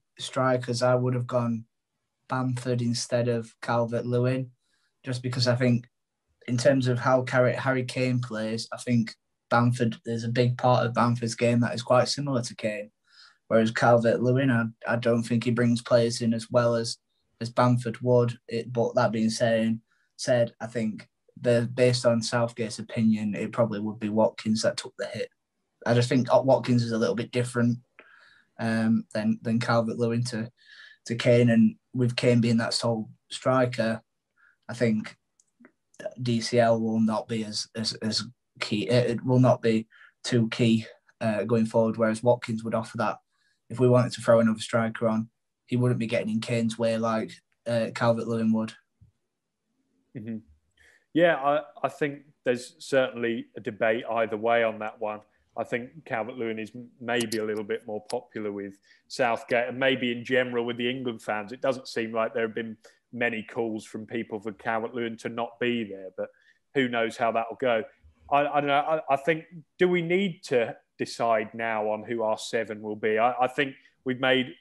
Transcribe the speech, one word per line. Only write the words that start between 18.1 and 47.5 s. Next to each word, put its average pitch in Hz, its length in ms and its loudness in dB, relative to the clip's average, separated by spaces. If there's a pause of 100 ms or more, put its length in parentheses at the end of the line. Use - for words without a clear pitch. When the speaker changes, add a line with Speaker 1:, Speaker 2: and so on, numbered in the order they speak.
Speaker 1:
It, 117 240 -6
but 117 220 0
that 117 180 2
being 110 180 2
said, 113 480 0 (380)
said, 120 440 0
I 113 60 -10
think 110 420 -6 (320)
the, 120 320 2
based 123 340 4
on 117 160 2
Southgate's 117 560 -4
opinion, 107 560 0
it 104 180 -6
probably 107 280 0
would 107 200 -6
be 107 80 -4
Watkins 110 540 0
that - 140 0
took - 220 -12
the - 80 -6
hit. 104 220 -8 (580)
I 117 60 2
just 123 160 2
think 127 240 2
Watkins 123 500 4
is 117 100 -2
a 110 60 0
little 98 160 0
bit 113 180 -6
different, 120 460 0 (800)
um, 113 540 0
than, 110 300 0
than 117 180 0
Calvert-Lewin 117 640 0
to, 113 260 -6 (540)
to 120 100 -4
Kane. 120 360 6
And 113 260 6 (160)
with 123 240 0
Kane 123 240 4
being 117 180 4
that 113 140 -2
sole 113 380 -4 (200)
striker, 123 720 0 (640)
I 123 60 -8
think 113 420 0 (1080)
D 120 180 0
C - 180 0
L 117 220 4
will 113 200 0
not 110 280 0
be 110 160 -4
as, 104 300 -10
as, 110 260 -6
as 110 240 -4 (360)
key. 104 280 -2
It, 120 220 2
it 117 140 -4
will 127 140 4
not 127 220 6
be 113 260 2 (360)
too 120 260 2
key, 113 380 2 (340)
uh, 107 240 -2
going 113 220 2
forward, 113 320 0
whereas 110 240 0
Watkins 120 420 0
would 113 100 -6
offer 117 220 -4
that. 110 220 -2 (500)
If 123 120 -4
we 127 80 6
wanted 123 240 4
to - 100 -10
throw 117 180 6
another 110 200 2
striker 113 480 -2
on, 110 200 -2 (380)
he 123 100 -2
wouldn't 123 240 2
be 113 60 -4
getting 110 240 -2
in 110 100 -2
Kane's 117 380 -2
way 113 180 0
like, 110 360 -2 (340)